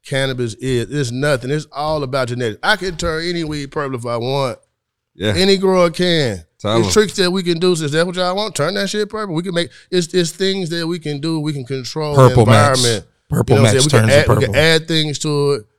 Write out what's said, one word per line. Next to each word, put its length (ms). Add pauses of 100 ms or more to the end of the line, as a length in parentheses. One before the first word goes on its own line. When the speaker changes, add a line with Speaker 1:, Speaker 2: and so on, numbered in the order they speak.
Speaker 1:
cannabis 500
is. 340
It's 220
nothing. 400
It's 220
all 320
about 240
genetics. 340
I 140
can 200
turn 320
any 140
weed 300
purple 260
if 80
I 120
want. 400 (580)
Speaker 2:
Yeah. 180
Speaker 1:
Any 220
grower 340
can. 540 (140)
Speaker 2:
Tell 160
Speaker 1:
There's 120
Speaker 2:
'em. 60
Speaker 1:
tricks 240
that 140
we 120
can 160
do. 140
Is 200
that 140
what 100
y'all 200
want? 180
Turn 200
that 140
shit 220
purple. 240
We 80
can 120
make, 160 (200)
it's, 240
it's 160
things 400
that 160
we 120
can 220
do. 200
We 140
can 100
control 500
Speaker 3:
Purple 300
Speaker 1:
the 60
Speaker 3:
Max. 280
Speaker 1:
environment. 280 (220)
Speaker 3:
Purple 280
Speaker 1:
You 60
know 0
what 80
I'm 60
Speaker 3:
Max 140
Speaker 1:
saying? 120
We 60
can 0
Speaker 3:
turns 40
to 60
Speaker 1:
add, 100
we 60 (100)
can 80
Speaker 3:
purple. 40
Speaker 1:
add 320
things 320
to 320
it. 140 (120)